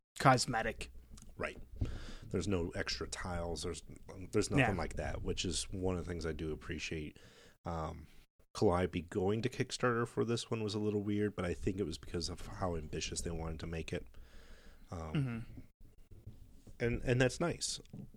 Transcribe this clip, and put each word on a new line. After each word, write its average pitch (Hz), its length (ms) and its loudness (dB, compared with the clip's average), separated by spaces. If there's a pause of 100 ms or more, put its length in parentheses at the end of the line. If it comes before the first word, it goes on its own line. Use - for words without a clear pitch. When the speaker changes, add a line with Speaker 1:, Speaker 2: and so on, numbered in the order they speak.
(180)
Speaker 1:
cosmetic. 117 720 6 (460)
Speaker 2:
Right. - 220 -4 (760)
There's 92 160 0
no 90 280 2
extra 92 320 -2
tiles. 85 540 -2
There's, 87 200 -4 (500)
there's 104 180 4
nothing 120 240 6
Speaker 1:
Yeah. 87 60 0
Speaker 2:
like 76 140 -2
that, 73 280 -2
which 90 220 0
is 85 260 0
one 92 260 0
of 82 80 -2
the 85 60 -4
things 85 160 -2
I 80 60 0
do 78 200 -2
appreciate. 76 640 -6 (480)
Um, 80 420 -4 (480)
Calliope 90 480 6
going 104 400 2
to 123 60 2
Kickstarter 120 580 0
for 120 180 2
this 117 260 0
one 113 120 0
was 104 120 0
a 110 40 2
little 104 240 2
weird, 104 340 2
but 92 80 0
I 87 100 2
think 95 240 0
it 98 80 2
was 80 120 -4
because 85 300 -2
of 90 180 -6
how 87 300 0
ambitious 80 440 -4
they 87 100 -2
wanted 82 300 -2
to 90 60 -6
make 82 260 -4
it. 87 140 -2 (840)
Um, 92 220 -6
Speaker 1:
Mm-hmm. 127 260 0 (1400)
Speaker 2:
and, 120 240 2
and 127 160 6
that's 127 200 4
nice. - 400 0 (360)